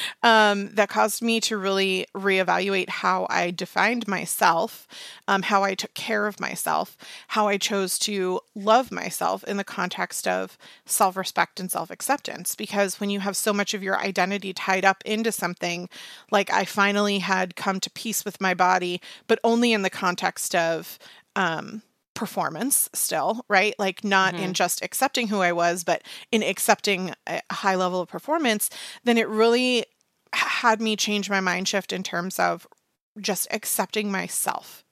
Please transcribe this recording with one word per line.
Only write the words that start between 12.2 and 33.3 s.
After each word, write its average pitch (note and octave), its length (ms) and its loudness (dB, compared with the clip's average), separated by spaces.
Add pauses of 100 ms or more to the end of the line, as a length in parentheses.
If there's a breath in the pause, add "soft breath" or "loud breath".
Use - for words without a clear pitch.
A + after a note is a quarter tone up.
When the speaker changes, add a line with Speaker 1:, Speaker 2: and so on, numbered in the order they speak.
Speaker 1:
Because G3+ 440 -2
when G3+ 100 -2
you G3+ 100 -2
have G3 180 -4
so G#3+ 160 0
much G3+ 200 -2
of G3 100 -6
your F#3+ 160 0
identity F#3+ 540 -2
tied F#3+ 320 0
up F#3+ 200 4
into G#3+ 260 -2
something, F3 580 -4 (420 loud breath)
like, G3+ 200 2
I G3 140 2
finally G3+ 540 2
had F#3 360 0
come F#3+ 240 -2
to - 120 -6
peace - 340 -6
with G3 160 -8
my F#3+ 120 2
body, F3+ 480 2 (260 loud breath)
but A#3 160 4
only A#3 300 4
in G#3 80 2
the F#3+ 80 2
context - 640 -2
of, E3 440 -2 (360 soft breath)
um, F3+ 460 -2 (340)
performance F#3 800 -2
still, F3+ 540 -2
right? G3+ 320 2
Like, F#3+ 240 -2
not F#3+ 320 4
in E3 120 -4
Speaker 2:
Mm-hmm. F#3 40 -4
Speaker 1:
just F3+ 320 0
accepting A#3+ 460 -2
who G3+ 100 0
I F3 140 2
was, E3+ 320 0
but F3 160 0 (320 loud breath)
in G#3+ 100 4
accepting F#3 720 0 (140)
a E3+ 120 -4 (100)
high F#3+ 260 0
level F#3 260 0
of E3 80 -6
performance, A#3+ 600 -2 (360 loud breath)
then A#3 120 4
it A3 120 2
really A#3 500 4
h-, - 60 -2 (480)
had - 480 2
me G#3+ 160 0
change G3+ 320 -2
my G3 100 2
mind F#3 300 0
shift G3 240 -2
in F#3 100 -6
terms F3+ 340 -4
of F3 300 0 (540)
just G3 300 -2